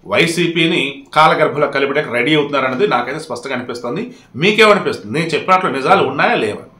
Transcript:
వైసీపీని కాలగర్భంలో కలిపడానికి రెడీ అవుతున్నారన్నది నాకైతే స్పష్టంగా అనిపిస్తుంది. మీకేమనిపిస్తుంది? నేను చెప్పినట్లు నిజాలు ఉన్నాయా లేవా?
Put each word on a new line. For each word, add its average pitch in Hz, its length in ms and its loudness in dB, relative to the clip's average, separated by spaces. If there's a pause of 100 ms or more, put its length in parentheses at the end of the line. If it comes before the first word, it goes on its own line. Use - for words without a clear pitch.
(140)
వైసీపీని 165 880 0 (120)
కాలగర్భంలో 151 520 4
కలిపడానికి 139 460 -2
రెడీ 120 220 2
అవుతున్నారన్నది 139 520 0
నాకైతే 131 320 -2
స్పష్టంగా 127 360 -8
అనిపిస్తుంది. 123 600 -8 (200)
మీకేమనిపిస్తుంది? 170 840 2
నేను 165 140 -4
చెప్పినట్లు 180 440 0
నిజాలు 156 340 2
ఉన్నాయా 185 320 0
లేవా? 104 220 -6 (140)